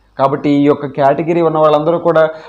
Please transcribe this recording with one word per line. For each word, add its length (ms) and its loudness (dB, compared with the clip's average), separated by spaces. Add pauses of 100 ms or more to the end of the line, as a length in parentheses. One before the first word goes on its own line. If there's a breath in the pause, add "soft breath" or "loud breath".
(180)
కాబట్టి 320 -2
ఈ 120 2
యొక్క 240 0
కేటగిరీ 540 -2
ఉన్న 180 0
వాళ్ళందరూ 400 2
కూడా 300 2 (200 loud breath)